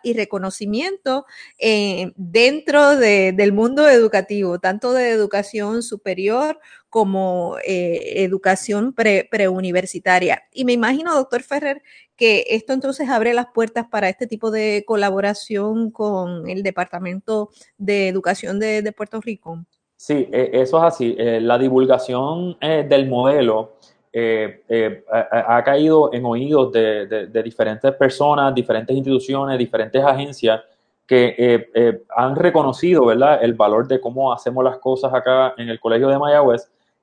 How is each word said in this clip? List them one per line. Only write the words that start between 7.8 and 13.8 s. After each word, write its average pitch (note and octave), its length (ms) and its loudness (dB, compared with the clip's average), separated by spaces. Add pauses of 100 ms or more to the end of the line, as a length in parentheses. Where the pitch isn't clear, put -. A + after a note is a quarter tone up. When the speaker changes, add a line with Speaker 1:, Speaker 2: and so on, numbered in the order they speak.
Speaker 1:
educación G3 680 -2
pre-, G#3+ 380 0
preuniversitaria. F#3 1120 0 (100)
Y C4 100 -6
me B3 100 2
imagino, C4+ 420 -2
doctor C4 260 -2
Ferrer, C#4+ 400 -6 (340)
que A3 340 2
esto A3 240 -2
entonces C4+ 360 -4
abre A#3+ 240 0
las A#3+ 140 -2
puertas A3+ 400 -4